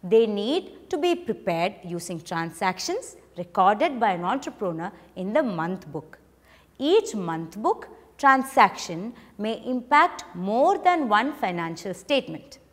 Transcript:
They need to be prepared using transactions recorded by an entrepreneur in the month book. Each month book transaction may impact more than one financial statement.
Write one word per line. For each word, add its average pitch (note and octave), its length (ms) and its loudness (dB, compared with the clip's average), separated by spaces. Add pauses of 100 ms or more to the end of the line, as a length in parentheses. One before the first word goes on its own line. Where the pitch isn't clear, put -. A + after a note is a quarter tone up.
They A3 220 6
need G#3 640 -4
to F4+ 80 -2
be F4 160 2
prepared F#3+ 680 -4
using E3+ 380 -8
transactions F3+ 960 -6 (220)
recorded G#3+ 600 2
by G#3+ 140 2
an F3 120 -4
entrepreneur F#3+ 680 -4 (240)
in F#3 160 -6
the D4+ 100 2
month F3+ 480 -4
book. - 280 -12 (600)
Each F#4 360 2
month E3 420 -6
book D4+ 320 -2 (300)
transaction B3 960 2 (240)
may G#3+ 260 -6
impact B3+ 600 2 (100)
more A#3 420 2
than E4+ 320 2
one A3+ 240 2
financial F3 640 -4
statement. - 640 -4 (140)